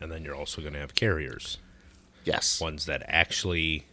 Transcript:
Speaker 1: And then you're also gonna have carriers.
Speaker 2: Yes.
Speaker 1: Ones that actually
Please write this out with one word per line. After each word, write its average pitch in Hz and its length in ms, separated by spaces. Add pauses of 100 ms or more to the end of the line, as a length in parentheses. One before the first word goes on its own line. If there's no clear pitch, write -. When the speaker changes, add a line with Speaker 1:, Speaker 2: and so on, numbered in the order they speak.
Speaker 1:
And 80 120
then 80 120
you're 73 100
also 73 280
gonna 73 160
have 73 160
carriers. 78 640 (680)
Speaker 2:
Yes. - 360
Speaker 1:
Ones 78 260
that 71 200
actually 80 880